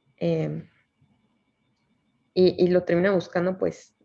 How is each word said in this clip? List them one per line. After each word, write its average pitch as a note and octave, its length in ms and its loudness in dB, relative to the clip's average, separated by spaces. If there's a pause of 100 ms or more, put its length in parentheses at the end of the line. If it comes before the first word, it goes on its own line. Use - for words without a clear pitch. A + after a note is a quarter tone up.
(160)
Em, D#3+ 520 -4 (1600)
y, F#3 320 2
y F3+ 40 4
lo F3+ 160 2
termina F3 260 0
buscando, F#3 480 -2
pues, - 360 -8 (100)